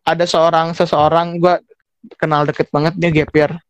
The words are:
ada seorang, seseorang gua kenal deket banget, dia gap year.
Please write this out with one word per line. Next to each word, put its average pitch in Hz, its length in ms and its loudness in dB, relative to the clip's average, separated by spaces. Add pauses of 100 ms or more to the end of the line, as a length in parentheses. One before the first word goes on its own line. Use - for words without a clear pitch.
ada 165 200 0
seorang, 165 480 0
seseorang 165 640 0
gua 175 200 2 (580)
kenal 151 300 0
deket 147 240 -4
banget, 156 260 0
dia 170 160 -2
gap 151 220 -2
year. 147 200 2 (180)